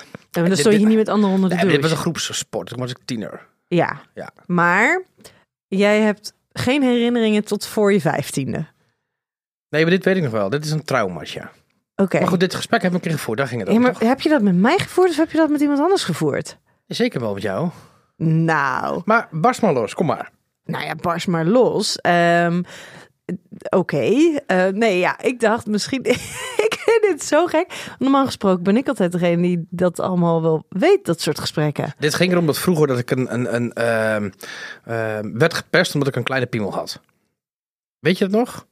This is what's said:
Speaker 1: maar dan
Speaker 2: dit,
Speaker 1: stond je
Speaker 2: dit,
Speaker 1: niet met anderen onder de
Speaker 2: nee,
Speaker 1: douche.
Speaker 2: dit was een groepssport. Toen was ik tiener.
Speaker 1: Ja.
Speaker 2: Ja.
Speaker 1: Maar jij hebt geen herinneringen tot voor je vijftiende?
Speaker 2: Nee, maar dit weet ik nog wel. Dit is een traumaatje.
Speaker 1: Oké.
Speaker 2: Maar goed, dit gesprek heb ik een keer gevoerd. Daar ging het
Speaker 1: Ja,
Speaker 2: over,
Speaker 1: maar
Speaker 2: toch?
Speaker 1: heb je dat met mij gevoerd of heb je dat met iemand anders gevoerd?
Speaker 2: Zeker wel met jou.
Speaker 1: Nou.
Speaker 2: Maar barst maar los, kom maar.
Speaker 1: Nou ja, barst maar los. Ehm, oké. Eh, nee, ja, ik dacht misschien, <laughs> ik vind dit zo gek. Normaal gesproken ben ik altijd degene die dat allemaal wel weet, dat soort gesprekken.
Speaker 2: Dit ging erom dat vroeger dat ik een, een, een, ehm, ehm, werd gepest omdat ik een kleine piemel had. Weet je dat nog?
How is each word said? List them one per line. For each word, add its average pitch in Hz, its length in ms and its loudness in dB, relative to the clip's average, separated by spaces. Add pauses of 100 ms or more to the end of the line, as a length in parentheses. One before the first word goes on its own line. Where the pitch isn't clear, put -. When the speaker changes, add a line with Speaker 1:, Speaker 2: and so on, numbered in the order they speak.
(120)
Speaker 1:
maar - 60 -18 (120)
dan 170 140 -2
Speaker 2:
dit, 190 140 2
Speaker 1:
stond 214 160 6
je 208 60 4
Speaker 2:
dit, 214 80 4
Speaker 1:
niet 220 100 6
met 214 100 2
anderen 196 260 2
onder 190 140 2
de 175 60 -2
Speaker 2:
nee, 180 100 0
Speaker 1:
douche. 156 160 4
Speaker 2:
dit 156 100 2
was 160 80 0
een - 60 -6
groepssport. - 640 -6
Toen 120 100 -12
was 123 120 -6
ik 127 140 -14
tiener. - 420 -8 (200)
Speaker 1:
Ja. 160 340 -2 (140)
Speaker 2:
Ja. - 160 -14 (160)
Speaker 1:
Maar 190 560 2 (640)
jij 202 320 2
hebt 214 320 -2 (200)
geen 277 300 0
herinneringen 233 600 2
tot - 220 -6
voor 208 260 2
je 202 80 4
vijftiende? 143 680 -4 (1000)
Speaker 2:
Nee, 147 140 0
maar 165 80 2
dit 185 140 2
weet 190 120 2
ik 185 60 0
nog 123 100 -2
wel. 101 180 0
Dit 147 140 -4
is 151 60 -6
een 156 140 -4
traumaatje. 92 640 -4 (480)
Speaker 1:
Oké. 185 220 0
Speaker 2:
Maar 180 100 2
goed, 175 120 0
dit 185 140 0
gesprek - 280 -2
heb 185 80 0
ik 180 60 -2
een 170 60 -4
keer 165 160 -4
gevoerd. - 200 -6
Daar 139 100 -2
ging 120 120 -6
het 95 100 -6
Speaker 1:
Ja, 208 60 4
Speaker 2:
over, 247 140 4
Speaker 1:
maar - 100 -6
Speaker 2:
toch? 220 80 2
Speaker 1:
heb 269 120 0
je - 80 0
dat 294 140 2
met 196 140 4
mij 247 220 4
gevoerd 370 320 2
of 302 60 -4
heb 320 140 0
je 302 60 -4
dat 320 140 4
met 294 100 0
iemand 285 200 2
anders 359 240 2
gevoerd? - 540 -4 (280)
Speaker 2:
Zeker 202 340 -2
wel 107 140 -2
met 98 80 -10
jou. 107 280 -2 (460)
Speaker 1:
Nou. 160 880 0
Speaker 2:
Maar 220 260 0
barst 170 320 0
maar 196 100 4
los, 117 220 -2
kom 180 120 0
maar. - 240 -4 (340)
Speaker 1:
Nou 147 200 -8
ja, 156 100 -8
barst 170 320 -4
maar 165 180 0
los. 214 540 2
Ehm, 170 640 2 (1040)
oké. 190 640 2 (160)
Eh, 185 200 2
nee, 196 320 0
ja, 165 220 0
ik 247 200 -2
dacht 220 260 0
misschien, 214 380 -4 (320)
<laughs> 494 300 -4
ik 440 180 -2
vind 440 180 4
dit 370 220 2
zo 320 220 2
gek. - 520 -4
Normaal 269 280 2
gesproken 185 360 0
ben 196 140 2
ik 269 120 0
altijd 190 240 0
degene 175 300 2
die 180 280 0
dat 175 300 0
allemaal 170 420 2
wel 160 260 0
weet, 349 360 2
dat - 160 -2
soort 151 200 -2
gesprekken. 151 580 -4
Speaker 2:
Dit 147 160 0
ging 180 180 2
erom 175 140 2
dat 135 120 0
vroeger 156 280 2
dat 127 120 0
ik 120 120 -4
een, 127 240 -2
een, 117 200 -2
een, 120 180 -2
ehm, 110 580 0 (540)
ehm, 110 540 -6
werd 160 160 2
gepest - 400 -2
omdat 139 140 0
ik - 80 -4
een 123 80 -2
kleine 131 220 -2
piemel 107 280 -4
had. - 260 -10 (1000)
Weet 180 200 0
je 196 100 0
dat 208 100 2
nog? - 340 -4